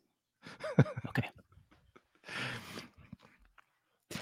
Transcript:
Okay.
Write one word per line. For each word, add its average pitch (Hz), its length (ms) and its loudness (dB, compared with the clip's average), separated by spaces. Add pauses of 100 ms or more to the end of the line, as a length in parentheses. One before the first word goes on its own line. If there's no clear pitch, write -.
(1080)
Okay. - 220 2 (3000)